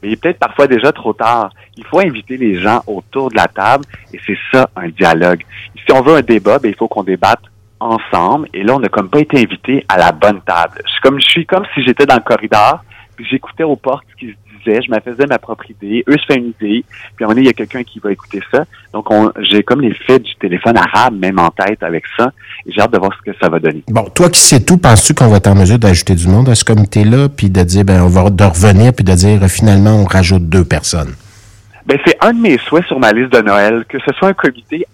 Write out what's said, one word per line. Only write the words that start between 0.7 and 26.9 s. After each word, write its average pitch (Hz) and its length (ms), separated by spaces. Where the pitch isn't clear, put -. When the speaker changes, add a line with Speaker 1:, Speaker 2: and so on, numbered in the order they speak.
Speaker 1:
trop 110 220
tard. 113 340
Il 113 60
faut 165 160
inviter 131 360
les 107 240
gens 107 260
autour 123 440
de - 60
la 90 100
table, 123 380
et - 140
c'est 101 100
ça, 131 240
un 90 120
dialogue. 85 540
Si 151 60
on 131 100
veut 156 140
un 143 40
débat, 110 380
ben, 127 100
il 98 60
faut - 140
qu'on 101 160
débatte 95 360
ensemble, 117 720
et 95 100
là, 113 120
on 139 60
n'a 110 80
comme 98 200
pas 147 120
été 151 180
invité 127 500
à 95 80
la 87 160
bonne 98 300
table. 85 420
Je - 60
suis - 100
comme, 135 200
je - 60
suis 170 200
comme 190 180
si 139 80
j'étais 123 240
dans 131 100
le 120 60
corridor, 113 580
puis 117 160
j'écoutais - 320
aux 151 140
portes 135 360
ce - 140
qui 110 60
se 104 40
disait, 113 180
je 127 80
me 113 100
faisais 123 260
ma 135 120
propre - 320
idée, 104 380
eux 143 100
se - 80
font 147 80
une 120 260
idée, 110 240
puis 120 100
à - 0
un 107 40
moment 107 60
donné, 123 80
il 131 40
y 127 40
a - 20
quelqu'un 120 320
qui - 140
va 104 140
écouter - 280
ça. 139 140
Donc, 107 180
on, 107 200
j'ai 104 220
comme 127 200
l'effet 127 360
du 113 180
téléphone 101 400
arabe, 104 420
même 95 200
en 85 120
tête 101 320
avec 82 220
ça, 127 160
et - 60
j'ai 104 80
hâte 113 120
de 104 60
voir 95 180
ce - 140
que 95 100
ça 90 80
va 82 100
donner. 78 300
Speaker 2:
Bon, 110 160
toi 175 160
qui - 100
sais 135 240
tout, 180 140
penses-tu 127 360
qu'on 127 140
va 104 80
être 95 100
en 98 80
mesure 98 240
d'ajouter 98 360
du 85 140
monde 110 200
à 123 60
ce - 100
comité-là, 110 640